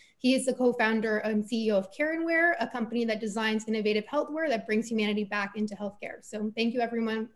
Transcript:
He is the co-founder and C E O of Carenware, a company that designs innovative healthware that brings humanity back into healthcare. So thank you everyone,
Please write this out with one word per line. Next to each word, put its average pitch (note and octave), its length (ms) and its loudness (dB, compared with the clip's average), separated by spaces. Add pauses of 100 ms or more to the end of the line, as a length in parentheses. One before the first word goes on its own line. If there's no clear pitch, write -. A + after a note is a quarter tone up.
(200)
He B3+ 160 4
is C4 100 0
the A#3+ 80 2
co-founder A3+ 640 2
and G#3+ 260 0
C A3+ 220 -2
E A3 60 2
O G3+ 60 4
of F#3+ 140 0
Carenware, E4 680 2
a A3+ 80 0
company A#3 380 -2
that G#3+ 140 0
designs A3 480 0
innovative G#3+ 380 0
healthware D4 440 -2
that A3+ 180 0
brings A3+ 240 0
humanity G#3+ 320 2
back G3+ 320 -4
into G#3+ 180 -2
healthcare. - 480 -8
So G#3+ 340 -6
thank A#3 200 2
you B3 40 0
everyone, A3+ 560 -2